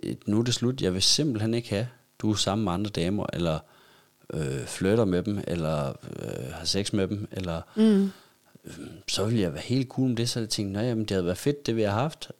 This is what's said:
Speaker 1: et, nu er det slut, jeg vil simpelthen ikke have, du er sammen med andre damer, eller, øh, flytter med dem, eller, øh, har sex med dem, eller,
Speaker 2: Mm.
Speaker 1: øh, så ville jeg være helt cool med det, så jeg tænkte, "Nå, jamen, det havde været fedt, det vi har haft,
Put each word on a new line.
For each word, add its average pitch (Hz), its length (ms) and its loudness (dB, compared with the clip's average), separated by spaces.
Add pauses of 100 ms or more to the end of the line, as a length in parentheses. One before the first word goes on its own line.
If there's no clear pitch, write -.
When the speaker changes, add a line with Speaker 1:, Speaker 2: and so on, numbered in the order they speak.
Speaker 1:
et, - 260 -6
nu 104 100 4
er 117 40 4
det 123 120 2
slut, 127 280 -2
jeg 92 120 2
vil 98 80 0
simpelthen 113 520 2
ikke 123 140 -2
have, 107 200 0 (300)
du 107 120 2
er 107 60 4
sammen 104 280 0
med 90 80 0
andre 101 180 -2
damer, 98 420 0
eller, 80 260 0 (760)
øh, 69 320 -4
flytter 107 380 2
med 90 180 4
dem, 101 240 -2
eller, 78 420 -2 (340)
øh, 64 300 -8
har 80 120 -10
sex 98 280 0
med 98 160 2
dem, 101 240 -4
eller, 87 280 -4 (160)
Speaker 2:
Mm. 202 340 6 (540)
Speaker 1:
øh, - 80 -14 (360)
så - 160 0
ville 113 180 2
jeg 85 100 0
være 71 100 -8
helt 127 260 0
cool 131 200 0
med 117 80 0
det, 117 140 0
så 123 100 -4
jeg 107 80 -4
tænkte, 101 320 -2
"Nå, 120 60 0
jamen, 110 180 0
det 107 60 -4
havde 92 140 2
været 90 140 0
fedt, 143 280 -2
det 113 100 0
vi 110 60 2
har 101 100 2
haft, 131 460 -2